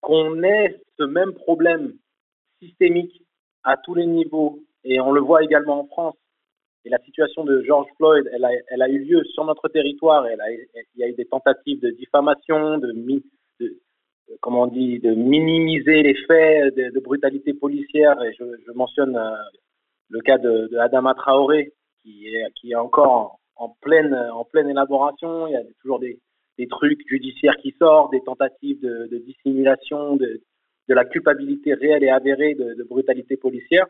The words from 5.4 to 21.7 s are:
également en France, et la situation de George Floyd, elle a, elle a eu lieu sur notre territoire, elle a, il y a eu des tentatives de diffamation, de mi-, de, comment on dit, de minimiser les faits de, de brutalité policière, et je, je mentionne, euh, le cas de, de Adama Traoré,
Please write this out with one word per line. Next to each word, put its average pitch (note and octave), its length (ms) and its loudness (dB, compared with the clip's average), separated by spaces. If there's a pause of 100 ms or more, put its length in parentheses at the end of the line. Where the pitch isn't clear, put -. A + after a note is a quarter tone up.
également D3 380 0
en C#3 40 -8
France, E3 300 -8 (680)
et A#2+ 60 -18
la B2 100 -2
situation D#3 440 -4
de C#3 180 2
George C#3+ 260 2 (100)
Floyd, D#3 360 4
elle B2 100 -2
a, B2 80 0 (180)
elle B2+ 120 -2
a B2+ 80 2
eu C#3 100 -2
lieu D#3+ 260 2
sur D#3 200 -8
notre D#3 240 -4
territoire, C#3+ 560 0
elle A2+ 160 -6
a, G#2+ 100 -6
il A#2 480 -18
y B2 40 -4
a A#2+ 40 -4
eu A#2+ 60 -6
des A#2+ 120 -8
tentatives C3+ 540 -2
de A#2+ 120 -2
diffamation, D3+ 880 -2
de A#2+ 120 -6
mi-, B2+ 320 -6 (360)
de, A#2+ 180 -10 (640)
comment B2 220 -2
on B2 40 0
dit, A#2+ 320 -4
de A#2 140 2
minimiser D#3 880 2
les C#3+ 140 4 (100)
faits D#3 500 4
de, B2+ 140 -4
de C3 100 -4
brutalité C#3 540 -4
policière, C#3+ 680 0
et A2+ 100 -6
je, A#2+ 100 -16 (220)
je A#2 60 -20
mentionne, B2+ 440 -2
euh, A2 200 -4 (720)
le A2+ 120 -8
cas C3 180 4
de, A2+ 320 0
de A#2+ 60 -6
Adama B2+ 360 2
Traoré, C#3+ 600 0 (280)